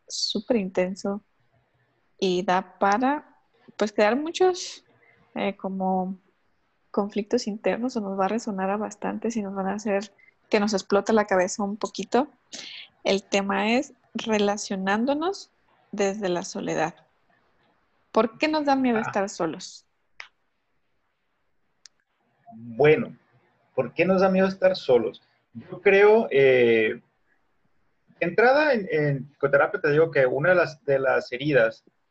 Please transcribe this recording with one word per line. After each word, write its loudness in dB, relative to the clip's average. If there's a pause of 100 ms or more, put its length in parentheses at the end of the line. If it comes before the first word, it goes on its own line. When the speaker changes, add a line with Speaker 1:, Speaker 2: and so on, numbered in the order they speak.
Speaker 1:
súper -4
intenso -4 (960)
y 0
da -2
para, 0 (400)
pues, -2
crear 2
muchos, -2 (480)
eh, -4
como -4 (720)
conflictos -2
internos, -4
o -4
nos -6
va 2
a 0
resonar -4
a -2
bastantes -8
y -2
nos -10
van -4
a -4
hacer -4 (360)
que 2
nos 0
explote 0
la 2
cabeza 0
un -6
poquito. -2 (760)
El 0
tema -2
es -2 (200)
relacionándonos -2 (420)
desde -2
la -2
soledad. -6 (1160)
¿Por 0
qué 0
nos -2
da 2
miedo 0
Speaker 2:
Ah. 0
Speaker 1:
estar -4
solos? -8 (2750)
Speaker 2:
Bueno, 0 (600)
¿por -4
qué 0
nos 2
da 4
miedo 2
estar 0
solos? 0 (320)
Yo -16
creo, 6
eh, 4 (1200)
entrada 2
en, -2
en 0
psicoterapia 0
te 0
digo 4
que 4
una 0
de 4
las, 0
de 2
las 0
heridas 0 (280)